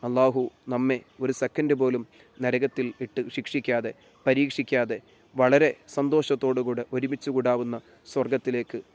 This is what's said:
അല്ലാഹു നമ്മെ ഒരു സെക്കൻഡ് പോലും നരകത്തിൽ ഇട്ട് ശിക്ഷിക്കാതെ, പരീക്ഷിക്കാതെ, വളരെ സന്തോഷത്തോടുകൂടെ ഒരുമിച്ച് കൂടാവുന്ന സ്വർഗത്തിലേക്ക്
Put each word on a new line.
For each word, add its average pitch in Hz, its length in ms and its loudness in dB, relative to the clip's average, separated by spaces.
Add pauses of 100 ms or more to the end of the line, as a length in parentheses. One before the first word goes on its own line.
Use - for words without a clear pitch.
അല്ലാഹു 127 480 2 (180)
നമ്മെ 127 300 0 (220)
ഒരു 131 120 0
സെക്കൻഡ് 147 420 0
പോലും 127 320 0 (340)
നരകത്തിൽ 127 600 -2
ഇട്ട് 127 300 -6
ശിക്ഷിക്കാതെ, 120 640 -4 (320)
പരീക്ഷിക്കാതെ, 131 760 0 (340)
വളരെ 135 400 4 (140)
സന്തോഷത്തോടുകൂടെ 131 1040 0
ഒരുമിച്ച് 131 380 -4
കൂടാവുന്ന 123 500 0 (260)
സ്വർഗത്തിലേക്ക് 120 720 -2 (160)